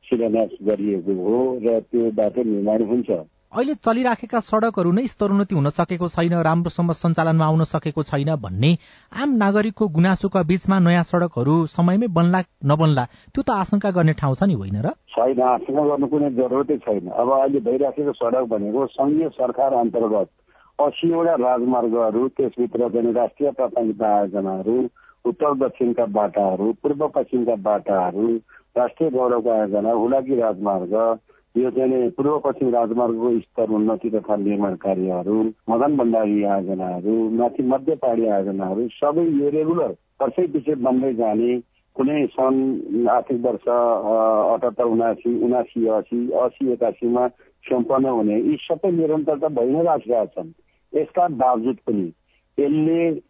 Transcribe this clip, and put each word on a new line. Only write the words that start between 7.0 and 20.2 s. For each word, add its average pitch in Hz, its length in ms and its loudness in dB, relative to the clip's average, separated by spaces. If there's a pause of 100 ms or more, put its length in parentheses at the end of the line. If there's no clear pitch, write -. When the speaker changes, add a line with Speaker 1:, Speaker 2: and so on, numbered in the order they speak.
Speaker 2:
आउन 160 180 2
सकेको 151 400 -4
छैन 147 320 -2
भन्ने 117 420 0 (440)
आम 285 80 0
नागरिकको 214 580 0
गुनासोका 180 560 2
बीचमा 190 360 2
नयाँ 175 240 4
सडकहरू 165 640 0
समयमै 180 420 0
बन्ला 175 360 2 (220)
नबन्ला, 147 380 2 (320)
त्यो 269 80 -2
त - 60 -2
आशंका 202 420 0
गर्ने 165 220 4
ठाउँ 135 220 -2
छ - 80 -2
नि, 196 100 2
होइन 101 280 -4
र? 156 80 -2
Speaker 1:
छैन, 127 520 -2
आशंका 127 460 2
गर्नु 143 200 0
कुनै 147 220 0
जरुरतै 127 480 0
छैन। 98 300 -4
अब 120 240 0
अहिले 139 280 2
भइराखेको 131 520 -2
सडक 123 300 0
भनेको 110 440 -2
सङ्घीय 147 440 0
सरकार 127 440 0
अन्तर्गत 113 540 0 (520)